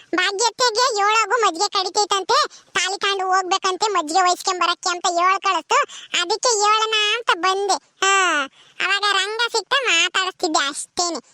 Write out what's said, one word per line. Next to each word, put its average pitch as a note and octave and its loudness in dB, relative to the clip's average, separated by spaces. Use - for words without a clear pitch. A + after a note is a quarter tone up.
ಭಾಗ್ಯತೆಗೆ G#4 0
ಏಳಾಗು G#4+ 0
ಮಜ್ಜಿಗೆ G4 0
ಕಡಿತೈತಂತೆ, G4+ 0
ತಾಲಿ F#4 -4
ಕಾಂಡು G4 -2
ಹೋಗ್ಬೇಕಂತೆ F#4+ 0
ಮಜ್ಜಿಗೆ F4 0
ವಹಿಸ್ಕೊಂಬರಕ್ಕೆ F4+ 0
ಅಂತ F4 -2
ಹೇಳ್ F4+ 2
ಕಳಿಸ್ತು. F#4+ 0
ಅದಕ್ಕೆ G4 -2
ಹೇಳೋಣ A4 2
ಅಂತ A#4+ -2
ಬಂದೆ. F#4+ 0
ಹಾ, F4+ 0
ಅವಾಗ G4 -2
ರಂಗ G4+ -2
ಸಿಕ್ತ G#4+ -2
ಮಾತಾಡಿಸ್ತಿದ್ದೆ F4 0
ಅಷ್ಟೇನೆ. E4+ -4